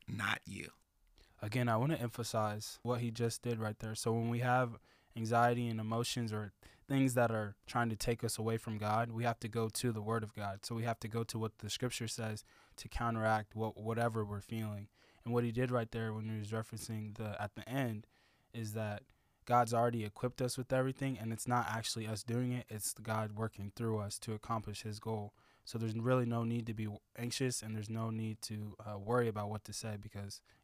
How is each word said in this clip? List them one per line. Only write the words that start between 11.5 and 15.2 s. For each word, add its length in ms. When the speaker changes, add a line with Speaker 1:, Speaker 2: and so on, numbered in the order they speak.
Speaker 2:
the 120
Scripture 360
says 380
to 120
counteract 680
what, 200
whatever 480
we're 180
feeling. 460